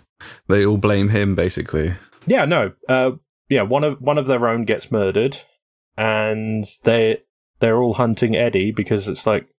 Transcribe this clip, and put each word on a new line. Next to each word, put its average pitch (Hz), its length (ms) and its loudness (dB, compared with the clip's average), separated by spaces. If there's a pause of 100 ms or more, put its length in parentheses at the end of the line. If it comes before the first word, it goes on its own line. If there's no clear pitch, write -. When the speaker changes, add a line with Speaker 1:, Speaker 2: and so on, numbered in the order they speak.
(480)
Speaker 1:
they 101 180 4
all 104 120 2
blame 101 320 2
him, 104 260 0
basically. 87 580 -2 (340)
Speaker 2:
Yeah, 202 180 2
no. 139 280 0 (140)
Uh, 131 240 2 (380)
yeah, 131 140 0
one 127 200 0
of, 143 180 -2
one 143 160 0
of 135 100 -2
their 120 200 0
own 117 180 -2
gets - 260 -4
murdered, 107 460 0 (600)
and 110 680 -2 (180)
they, 113 360 2 (400)
they're 113 220 2
all 120 140 0
hunting 113 400 0
Eddie 107 360 2
because 104 360 -2
it's 87 200 -8
like 107 200 0 (120)